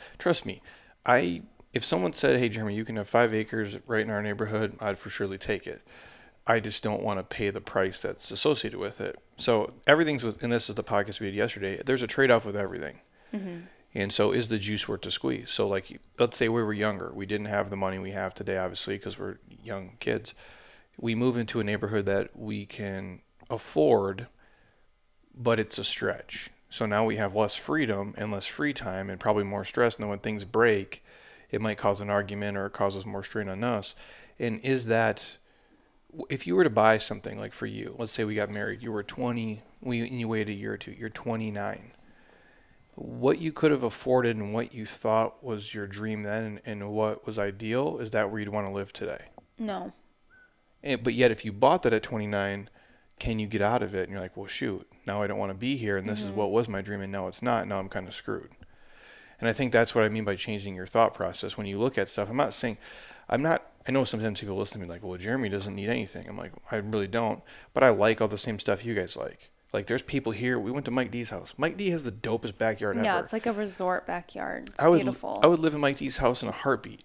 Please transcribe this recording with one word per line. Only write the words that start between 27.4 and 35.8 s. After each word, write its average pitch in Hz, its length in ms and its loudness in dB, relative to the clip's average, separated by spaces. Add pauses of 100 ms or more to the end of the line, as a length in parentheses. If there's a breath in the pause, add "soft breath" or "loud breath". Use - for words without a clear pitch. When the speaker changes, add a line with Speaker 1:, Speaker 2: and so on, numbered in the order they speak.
Speaker 1:
freedom 110 640 -2
and 107 120 -4
less 98 140 -4
free 147 300 -2
time 95 340 -6
and 92 100 -8
probably 104 260 4
more 98 200 -4
stress. 120 320 2
And 110 60 -8
then 104 80 -4
when 101 80 -4
things 104 260 -4
break, 107 580 2 (480 loud breath)
it 107 120 -2
might 107 160 -2
cause 101 240 2
an 104 80 -4
argument 101 480 -2
or 98 80 -4
it 101 80 -8
causes 98 320 0
more 98 160 -6
strain 104 260 -4
on 98 160 -4
us. 117 300 -2 (440 loud breath)
And 110 220 -2
is 131 260 0
that, 113 520 2 (720 soft breath)